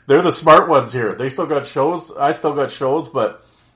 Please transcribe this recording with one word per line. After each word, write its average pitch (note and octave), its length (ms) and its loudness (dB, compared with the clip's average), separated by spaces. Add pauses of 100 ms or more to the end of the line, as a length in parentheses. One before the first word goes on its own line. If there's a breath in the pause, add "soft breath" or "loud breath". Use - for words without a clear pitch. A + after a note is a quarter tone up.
they're C#3+ 160 4
the F3 100 2
smart E3 360 4
ones B2 240 0
here. A2+ 220 -4
They B2+ 140 -6
still D#3+ 180 -8
got C#3+ 200 -4
shows. D#3 440 -4
I C#3+ 220 -2
still D#3 220 -4
got C3+ 160 -2
shows, C#3+ 380 -2
but - 360 -4 (300 soft breath)